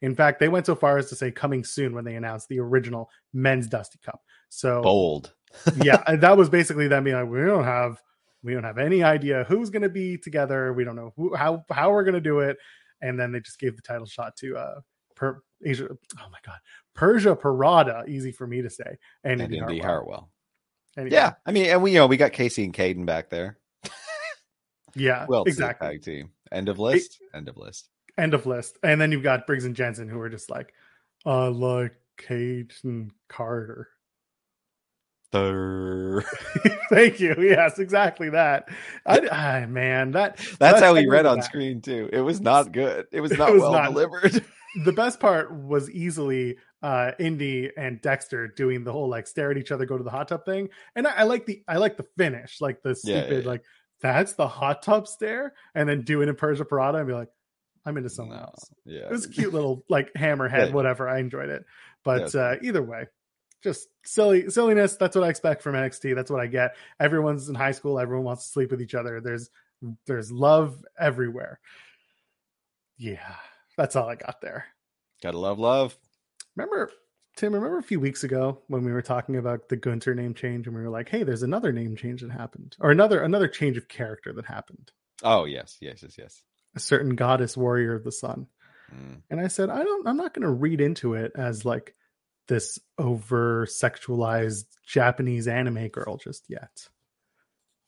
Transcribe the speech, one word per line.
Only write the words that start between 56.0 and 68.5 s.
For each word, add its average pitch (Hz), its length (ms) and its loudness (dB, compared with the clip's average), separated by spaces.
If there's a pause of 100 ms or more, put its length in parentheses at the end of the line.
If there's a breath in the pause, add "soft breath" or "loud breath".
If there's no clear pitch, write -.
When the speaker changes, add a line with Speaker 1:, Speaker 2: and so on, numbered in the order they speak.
Speaker 1:
do 147 220 0
it 147 40 2
in 143 80 -2
Persia 147 300 -2
Pirotta 143 320 0
and 151 100 -4
be 127 60 -6
like, 120 160 -8 (560)
"I'm 151 100 -8
into 123 140 -8
someone 113 260 -14
Speaker 2:
No. 98 80 -16
Speaker 1:
else." - 260 -20 (140)
Speaker 2:
Yeah. 71 220 -14
Speaker 1:
It - 60 -10
was 233 140 -6
a - 40 -18
cute 196 240 -4
little, 139 340 -2
like, 139 260 0
hammerhead, 139 540 0
Speaker 2:
Yeah. 143 60 -4
Speaker 1:
whatever. 131 340 0
I 131 120 -2
enjoyed 131 280 -6
it. 71 160 -8 (400 soft breath)
But, 135 120 0
Speaker 2:
Yeah, - 40 0
it 113 40 -2
was 80 120 -6
Speaker 1:
uh, 127 220 0
Speaker 2:
fun. - 80 -12
Speaker 1:
either 190 180 0
way, 117 240 -10 (560)
just - 240 -6 (160)
silly, 196 460 4
silliness. 208 480 2
That's 185 180 0
what 185 80 4
I 170 60 2
expect 156 320 -2
from 143 140 -4
N 131 100 0
X 131 140 -8
T. 139 120 -4
That's 127 180 -4
what 139 120 -2
I 120 60 -4
get. 127 280 -2 (240 loud breath)
Everyone's 147 480 0
in 143 80 -8
high 135 160 0
school. 139 260 -4
Everyone 127 280 -4
wants 123 180 -8
to - 80 -16